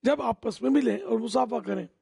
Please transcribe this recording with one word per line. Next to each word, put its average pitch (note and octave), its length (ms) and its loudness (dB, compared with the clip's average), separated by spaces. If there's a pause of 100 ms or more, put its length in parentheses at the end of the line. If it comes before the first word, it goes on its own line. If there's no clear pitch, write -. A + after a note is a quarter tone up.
جب C#4+ 180 2
آپس A3+ 400 -4
میں B3+ 80 2
ملیں B3+ 280 2
اور A3+ 200 -2
مصافحہ A#3 480 0
کریں F#3+ 200 -4 (160)